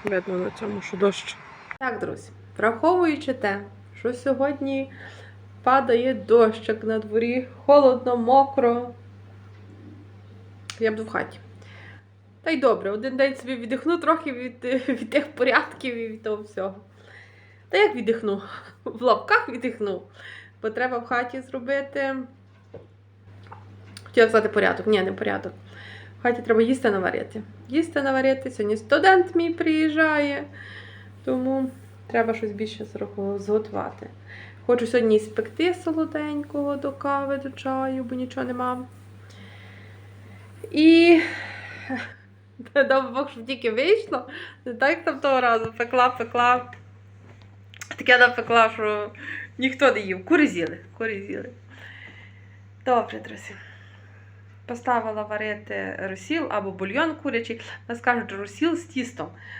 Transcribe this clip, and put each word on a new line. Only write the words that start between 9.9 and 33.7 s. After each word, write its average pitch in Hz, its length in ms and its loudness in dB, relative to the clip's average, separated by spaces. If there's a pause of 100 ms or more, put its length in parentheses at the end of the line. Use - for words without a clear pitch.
я 220 120 2
буду 220 120 -6
в 220 60 -12
хаті. - 300 -4 (1040)
Та 330 80 -2
й 294 60 2
добре, 220 340 2
один 254 260 -6
день 269 180 2
собі 262 200 -8
віддихну 262 420 -2
трохи 311 340 0
від, 247 340 -10
<laughs> 254 240 -2
від 233 200 -4
тих 285 220 0
порядків 262 640 0
і 226 120 -6
від 220 160 -12
того 208 200 -6
всього. 190 320 -8 (920)
Та - 80 0
як 403 180 4
віддихну? 214 460 -2 (220)
<laughs> - 200 -20
В 220 180 -10
лапках 277 480 2
віддихну. 214 520 -6 (600)
Бо 220 80 -4
треба 247 280 -2
в 233 80 -8
хаті 247 360 -4
зробити, 269 720 -4 (1900)
хотіла 226 260 4
сказати 214 200 2
порядок, 196 380 0
ні, 208 160 4
не 190 100 -2
порядок. 190 400 -6 (640)
В - 40 -4
хаті 240 180 0
треба 226 200 4
їсти 247 300 2
наварити. - 500 -2 (280)
Їсти 294 320 -2
наварити, 269 500 0
сьогодні 214 260 -2
студент 359 580 6
мій 339 140 2
приїжджає, 311 920 2 (840)
тому 262 460 -2 (360)
треба 226 260 2
щось 220 180 -6
більше 214 320 -8
зраху-, 202 560 -8
зготувати. 208 680 -4 (600)